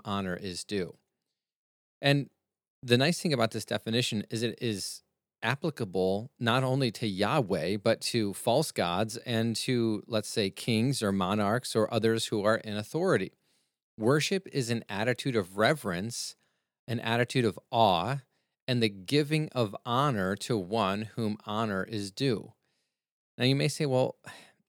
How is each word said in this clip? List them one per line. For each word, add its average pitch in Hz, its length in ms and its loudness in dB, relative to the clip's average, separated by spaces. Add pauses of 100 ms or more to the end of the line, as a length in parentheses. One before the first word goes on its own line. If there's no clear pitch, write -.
honor 98 300 -4
is 90 280 -8
due. 92 340 -4 (1040)
And 143 300 2 (540)
the 120 140 6
nice 151 240 2
thing 165 120 0
about 113 180 2
this 110 140 -8
definition 113 640 -2
is 117 140 -4
it 117 180 -4
is 107 400 -4 (420)
applicable 101 840 -2 (100)
not 123 240 2
only 131 280 0
to 113 160 -4
Yahweh, 98 720 0
but 110 220 2
to 107 320 -2
false 123 400 0
gods 104 460 0
and 113 380 -2
to, 113 500 0
let's 107 240 -2
say, 98 220 0
kings 120 500 0
or 101 100 2
monarchs 101 640 0
or 107 160 2
others 113 360 0
who 104 160 -2
are 110 140 4
in 104 200 -8
authority. 131 540 0 (640)
Worship 143 560 0
is 123 160 -2
an 117 180 -2
attitude 117 480 -2
of 95 220 -2
reverence, 110 800 0 (520)
an 120 120 -4
attitude 120 440 0
of 104 140 0 (140)
awe, 110 460 4 (500)
and 120 160 2
the 110 60 4
giving 143 600 0
of 110 340 -2
honor 117 580 2
to 117 180 0
one 101 560 0
whom 107 280 -2
honor 104 400 -2
is 101 280 -6
due. 127 420 -2 (800)
Now, 123 100 0
you 135 100 4
may 147 120 0
say, 151 200 -2
"Well, 131 300 0 (520)